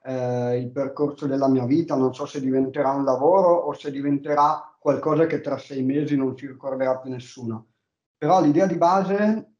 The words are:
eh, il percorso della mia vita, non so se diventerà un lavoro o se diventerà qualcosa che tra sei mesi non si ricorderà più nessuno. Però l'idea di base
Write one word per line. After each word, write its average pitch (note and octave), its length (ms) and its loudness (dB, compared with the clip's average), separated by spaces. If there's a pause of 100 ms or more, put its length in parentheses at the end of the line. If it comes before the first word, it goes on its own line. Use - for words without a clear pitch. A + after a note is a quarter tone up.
eh, B2 540 -2
il B2+ 140 -8
percorso C#3+ 560 -4
della C3+ 200 0
mia C3 180 2
vita, D3+ 300 0
non C3 180 2
so C#3+ 120 -8
se C#3+ 160 -8
diventerà C3 500 0
un C#3 120 -2
lavoro E3 520 4
o D3 180 -2
se D3 180 -10
diventerà C#3+ 880 0
qualcosa D#3 480 2
che C#3+ 140 -4
tra C3+ 160 -6
sei C3+ 260 -6
mesi C#3 320 0
non C3 220 0
si C#3 100 -14
ricorderà C3 500 -2
più C3 140 -12
nessuno. A2+ 560 -10 (500)
Però F3 240 4
l'idea D#3 240 4
di F3 120 0
base G3 840 2